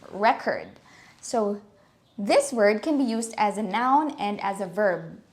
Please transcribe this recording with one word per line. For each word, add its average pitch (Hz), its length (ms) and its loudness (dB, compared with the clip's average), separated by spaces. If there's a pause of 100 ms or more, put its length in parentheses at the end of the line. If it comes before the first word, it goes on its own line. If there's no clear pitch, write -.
(100)
record. 196 580 0 (520)
So, 208 400 -2 (580)
this 320 340 2
word 214 300 4
can 311 160 0
be 277 60 2
used 226 340 -2
as 202 180 0
a 196 60 -4
noun 254 560 2
and 208 240 -4
as 196 180 -4
a 196 60 -4
verb. 175 540 -2 (120)